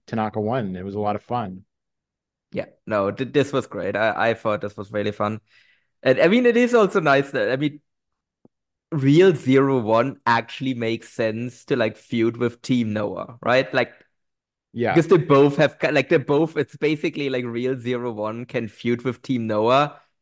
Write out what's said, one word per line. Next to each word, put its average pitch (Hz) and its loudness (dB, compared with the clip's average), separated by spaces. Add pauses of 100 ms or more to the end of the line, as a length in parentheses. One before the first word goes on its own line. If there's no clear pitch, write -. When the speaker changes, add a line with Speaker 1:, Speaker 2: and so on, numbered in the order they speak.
Speaker 1:
Tanaka 110 -4
won. 107 -4
It 90 -10
was 98 -10
a 104 -6
lot 104 -2
of 107 -12
fun. 98 -8 (880)
Speaker 2:
Yeah, - -8 (200)
no, 101 0
th-, 107 -6
this 139 2
was 131 -2
great. 95 -6
I, 107 0
I 113 0
thought 107 -4
this 101 -10
was 104 -14
really 104 -4
fun. 107 -4 (600)
And, 131 4
I 165 6
mean, 240 4
it 233 4
is 240 4
also 202 4
nice 139 2
that, 110 0
I 131 0
mean, 143 -4 (1120)
Real 156 4
Zero 135 2
One 113 0
actually 117 -2
makes 117 -6
sense 117 -6
to, 139 -2
like, 110 -2
feud 117 -2
with 120 -4
Team 120 0
Noah, 104 -6
right? 131 0
Like, 123 -2 (800)
Speaker 1:
Yeah. 113 -2
Speaker 2:
because 160 2
they 175 6
both 143 4
have 147 2
ki-, 151 -2
like, 143 0
they're 165 4
both, 147 -2
it's 143 -4
basically, 151 -4
like, 127 -4
Real 123 -4
Zero 120 -6
One 110 -8
can 117 -6
feud 120 -4
with 123 -6
Team 120 -4
Noah 117 0 (220)